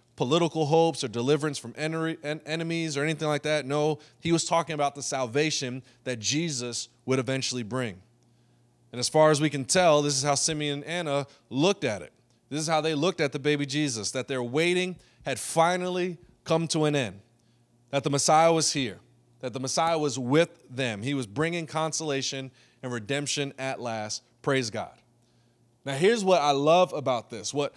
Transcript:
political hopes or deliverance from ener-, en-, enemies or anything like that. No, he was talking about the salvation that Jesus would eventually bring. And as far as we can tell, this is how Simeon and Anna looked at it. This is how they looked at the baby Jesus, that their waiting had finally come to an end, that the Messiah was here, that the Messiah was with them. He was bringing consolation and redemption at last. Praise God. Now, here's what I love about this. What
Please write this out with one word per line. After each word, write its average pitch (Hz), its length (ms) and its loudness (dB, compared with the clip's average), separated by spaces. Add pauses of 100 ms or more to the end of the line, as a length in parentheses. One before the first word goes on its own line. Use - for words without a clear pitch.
(160)
political 156 520 2
hopes 160 360 2
or 135 40 -4
deliverance 135 500 0
from 113 160 -12
ener-, 160 500 -4
en-, 151 220 -6
enemies 165 520 -4
or 143 60 0
anything 156 240 -2
like 147 160 0
that. 151 220 0
No, 147 320 0 (220)
he 170 120 -2
was 165 140 4
talking 165 300 0
about 143 180 0
the 143 80 -14
salvation 131 800 -2 (220)
that 127 160 -4
Jesus 123 680 -2 (160)
would 127 120 2
eventually 131 460 -2
bring. 107 360 -6 (920)
And 120 80 -8
as 120 100 -2
far 156 220 8
as 147 100 2
we 156 80 2
can 135 160 -4
tell, 165 380 4
this 147 120 0
is 131 80 -2
how 143 120 0
Simeon 147 440 -2
and 143 80 -12
Anna 147 400 -4 (220)
looked 170 340 2
at 104 200 -4
it. - 100 -18 (360)
This 147 120 -6
is 151 60 -6
how 160 120 2
they 156 140 0
looked 160 280 0
at 143 100 0
the 147 80 -6
baby 143 260 0
Jesus, 131 460 -2
that 127 160 -6
their 131 160 -4
waiting 175 540 0 (280)
had 135 140 -2
finally 180 800 0 (240)
come 165 260 0
to 156 160 2
an 147 100 2
end, 104 240 -2 (680)
that 139 140 -2
the 151 80 0
Messiah 160 420 6
was 160 180 2
here, 123 280 -4 (400)
that 127 140 -6
the 131 60 -8
Messiah 165 380 0
was 143 220 -2
with 143 500 2
them. 120 320 -4
He 139 140 -2
was 131 100 -4
bringing 160 400 -4
consolation 143 840 -4 (320)
and 127 100 -6
redemption 139 640 -4
at 131 240 -6
last. 110 400 -6 (220)
Praise 135 260 0
God. 104 240 -8 (920)
Now, 139 100 -4
here's 202 280 4
what 185 160 6
I 147 120 4
love 160 420 4
about 127 380 -4
this. 104 200 -8
What 143 260 -2